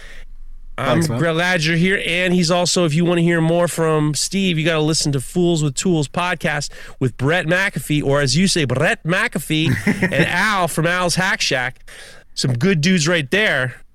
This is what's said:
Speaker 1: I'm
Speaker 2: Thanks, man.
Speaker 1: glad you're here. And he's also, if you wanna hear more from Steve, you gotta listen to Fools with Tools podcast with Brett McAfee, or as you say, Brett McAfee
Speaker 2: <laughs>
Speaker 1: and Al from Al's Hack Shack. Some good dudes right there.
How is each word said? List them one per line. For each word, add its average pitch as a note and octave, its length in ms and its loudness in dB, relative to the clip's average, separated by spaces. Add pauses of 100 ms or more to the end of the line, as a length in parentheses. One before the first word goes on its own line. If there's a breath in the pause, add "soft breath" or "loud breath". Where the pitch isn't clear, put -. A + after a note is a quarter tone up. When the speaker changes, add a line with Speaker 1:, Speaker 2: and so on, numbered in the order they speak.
(760 loud breath)
Speaker 1:
I'm D3 260 2
Speaker 2:
Thanks, D#3+ 80 0
man. A#2+ 100 -2
Speaker 1:
glad E3+ 440 0
you're E3 140 0
here. F#3+ 260 2
And F3 300 0
he's F3 160 2
also, F3 360 2
if D3 100 0
you E3+ 100 2
wanna F3 160 2
hear E3+ 200 4
more E3+ 260 4
from D#3 480 0
Steve, F#3 420 -2
you D#3 80 -2
gotta D#3+ 160 2
listen D3+ 300 0
to C#3 100 0
Fools F3 420 0
with C#3+ 120 -2
Tools D#3+ 320 0
podcast F3 600 -4 (300 loud breath)
with B2+ 160 -2
Brett D3+ 300 0
McAfee, F3 580 0
or C#3 180 2
as C3 140 0
you F#3 120 4
say, D#3+ 180 0
Brett C#3 380 0
McAfee E3 680 -2 (180)
Speaker 2:
<laughs> G3 160 0
Speaker 1:
and E3 220 2
Al F#3+ 420 0
from D#3+ 200 -2
Al's F3+ 280 0
Hack G3 260 0
Shack. B2+ 460 -4 (460 loud breath)
Some C3 200 -2
good D#3 280 2
dudes E3+ 260 2
right E3 220 0
there. D#3+ 460 0 (200)